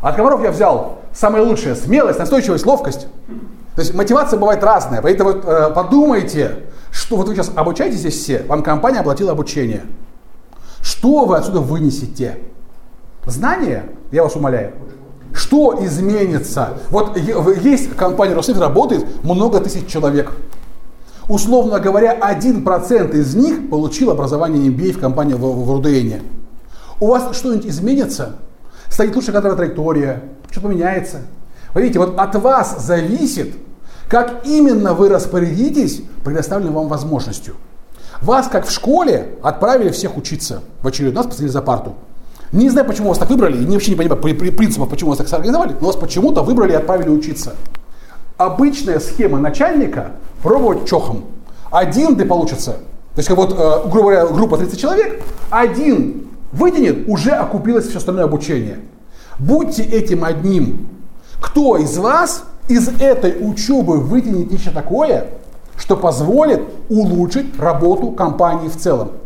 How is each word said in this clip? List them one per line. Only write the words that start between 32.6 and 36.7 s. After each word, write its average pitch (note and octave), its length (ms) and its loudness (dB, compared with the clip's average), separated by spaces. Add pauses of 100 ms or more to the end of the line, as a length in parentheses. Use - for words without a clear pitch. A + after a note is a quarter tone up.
зависит, F3 720 -2 (520)
как A#3+ 380 0
именно B3 480 4
вы G3 140 4
распорядитесь F3+ 920 0 (220)
предоставленной D#3+ 480 -2